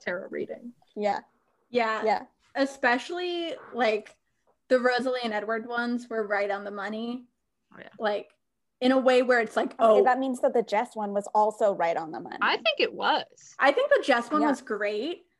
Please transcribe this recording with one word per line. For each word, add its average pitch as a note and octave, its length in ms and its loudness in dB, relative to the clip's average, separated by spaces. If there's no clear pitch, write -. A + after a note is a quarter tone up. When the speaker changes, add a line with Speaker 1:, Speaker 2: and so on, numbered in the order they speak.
Speaker 1:
tarot F#3 280 -8
reading. - 440 -10
Speaker 2:
Yeah. G#3 240 -2
Speaker 3:
Yeah. A3 340 -2
Speaker 2:
Yeah. G#3+ 200 0
Speaker 3:
Especially, E4 1000 -2
like, A3 400 -2
the B3+ 140 4
Rosalie B3 420 0
and A3+ 100 -4
Edward A3 340 -4
ones A#3+ 420 -4
were A3+ 180 -4
right G3+ 240 0
on G3+ 140 -6
the G3+ 60 -10
money. A3 520 -8
Speaker 1:
Oh, - 60 -20
yeah. - 80 -20
Speaker 3:
Like, G#3 300 -2
in B3+ 100 4
a C4 60 4
way B3+ 260 6
where B3 160 4
it's A3 160 -2
like, - 160 0
Speaker 2:
Okay, - 80 -18
Speaker 3:
oh. G#3+ 240 8
Speaker 2:
that B3 160 4
means C4 220 -4
that C4 120 4
the A#3+ 100 4
Jess A3 320 -2
one G#3 180 -6
was G3+ 200 -2
also G#3+ 400 2
right E3+ 240 0
on D#3+ 140 -6
the - 80 -10
money. - 220 -12
Speaker 1:
I B3 160 2
think D#4 220 -2
it - 140 0
was. G#3 300 0
Speaker 3:
I C4+ 120 6
think C5+ 200 0
the C5+ 120 4
Jess A#3+ 280 0
one D4+ 100 0
Speaker 2:
Yeah. D4+ 80 2
Speaker 3:
was C4 120 -2
great. G#3+ 640 -6